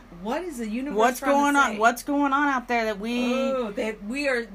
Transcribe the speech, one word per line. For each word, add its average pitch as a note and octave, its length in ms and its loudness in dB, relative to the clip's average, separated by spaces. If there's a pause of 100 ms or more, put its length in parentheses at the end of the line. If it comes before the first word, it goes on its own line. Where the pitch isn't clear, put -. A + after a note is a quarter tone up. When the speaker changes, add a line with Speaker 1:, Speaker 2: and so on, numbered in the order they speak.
(220)
Speaker 1:
What C4 200 -4
is D#4+ 160 -8
the A3+ 100 -6
universe B3 300 -6
Speaker 2:
What's B3 220 4
Speaker 1:
trying C#4 120 0
to C#4 60 4
Speaker 2:
going C#4+ 180 4
on? C4 160 4
Speaker 1:
say? G#3 60 -6
Speaker 2:
What's A#3 240 4
going C#4+ 300 0
on C#4+ 160 2
out B3+ 200 -2
there A#3 180 0
that G#3+ 120 -2
we A#3+ 360 -2
Speaker 1:
Oh, B3 380 -2
that A3 320 -6
we C#4 240 -4
are A#3 260 0